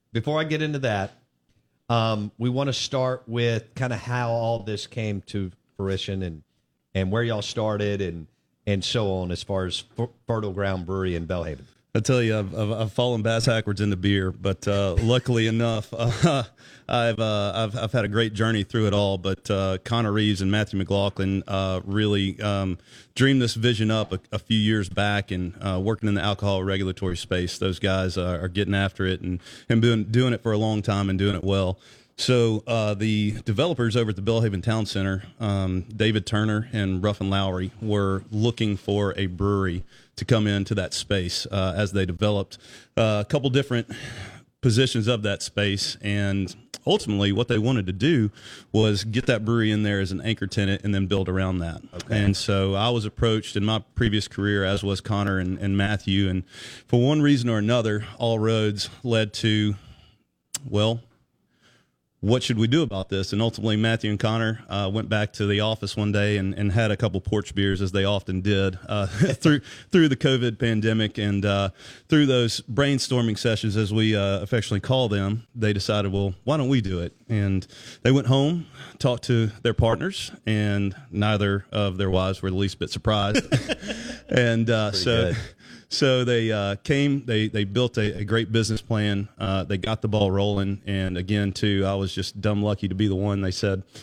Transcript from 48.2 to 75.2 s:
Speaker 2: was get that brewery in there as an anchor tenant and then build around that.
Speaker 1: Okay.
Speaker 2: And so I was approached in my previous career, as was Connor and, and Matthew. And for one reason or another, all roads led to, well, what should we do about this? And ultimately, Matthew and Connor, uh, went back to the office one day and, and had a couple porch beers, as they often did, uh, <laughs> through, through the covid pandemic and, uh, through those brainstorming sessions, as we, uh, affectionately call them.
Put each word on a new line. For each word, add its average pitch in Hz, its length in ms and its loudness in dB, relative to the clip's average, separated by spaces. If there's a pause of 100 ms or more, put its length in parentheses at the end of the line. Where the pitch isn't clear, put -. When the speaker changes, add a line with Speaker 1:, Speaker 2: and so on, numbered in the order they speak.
Speaker 2:
was 107 320 2
get 110 220 -2
that 110 180 2
brewery 110 280 2
in 107 120 2
there 101 160 0
as 95 140 -2
an 85 80 -6
anchor 110 260 -2
tenant 98 380 0
and 104 100 2
then 98 120 2
build 95 200 0
around 92 300 0
that. 82 240 -6 (120)
Speaker 1:
Okay. 98 300 -4
Speaker 2:
And 101 140 4
so 98 380 0
I 104 160 0
was 117 120 0
approached 110 540 -2
in 101 80 2
my 107 180 0 (100)
previous 107 360 2
career, 101 340 0
as 98 200 0
was 98 180 -2
Connor 101 360 0
and, 92 220 -2
and 98 160 0
Matthew. 98 540 2
And 92 160 -2 (420)
for 123 180 4
one 151 160 4
reason 139 280 4
or 113 80 2
another, 110 480 0 (120)
all 113 220 0
roads 107 500 0 (140)
led 110 300 0
to, 107 420 2 (920)
well, 110 360 0 (1200)
what 117 200 4
should 117 160 0
we 110 100 2
do 151 140 2
about 98 280 -4
this? 95 240 -2
And 104 80 0
ultimately, 110 340 0
Matthew 110 340 0
and 104 100 -2
Connor, 110 480 -2
uh, 98 240 -2
went 107 180 -4
back 104 240 0
to 104 120 -4
the 101 140 2
office 107 360 -4
one 104 160 0
day 104 260 2
and, 95 180 -2
and 101 160 0
had 110 180 4
a 101 80 0
couple 95 240 -2
porch - 320 -2
beers, 98 300 0
as 90 80 -2
they 98 120 2
often 95 380 -2
did, 95 380 2 (100)
uh, 104 160 -2
<laughs> - 20 -2
through, 147 520 2 (320)
through 165 180 6
the 131 60 2
covid 123 420 0
pandemic 110 600 0
and, 101 260 0
uh, 98 240 2 (400)
through 151 160 6
those 123 360 2
brainstorming 123 760 0
sessions, 110 400 0
as 104 160 0
we, 110 220 4
uh, 98 240 2
affectionately 101 400 -2
call 131 280 2
them. 101 460 -2